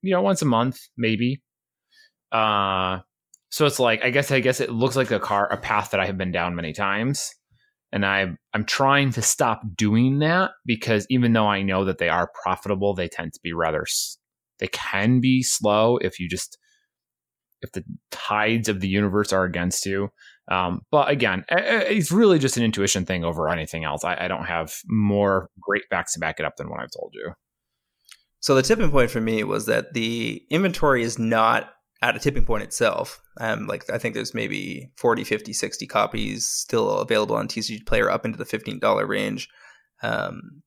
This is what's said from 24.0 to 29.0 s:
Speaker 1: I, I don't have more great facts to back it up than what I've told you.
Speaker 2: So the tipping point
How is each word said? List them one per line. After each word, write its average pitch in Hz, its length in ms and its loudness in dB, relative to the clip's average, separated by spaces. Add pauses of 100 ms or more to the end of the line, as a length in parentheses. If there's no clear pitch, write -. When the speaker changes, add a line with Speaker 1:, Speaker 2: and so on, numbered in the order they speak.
Speaker 1:
I, 87 200 -2
I 90 40 -4
don't 90 180 -4
have 82 260 -4 (140)
more 101 640 2 (100)
great 98 300 -2
facts 90 240 -2
to - 40 -12
back 80 220 -6
it 78 60 -2
up 73 100 -6
than 76 140 -10
what 73 100 -8
I've 64 80 -10 (100)
told - 160 -12
you. 64 180 -10 (1080)
Speaker 2:
So - 140 2
the 135 80 6
tipping 214 280 4
point 131 200 6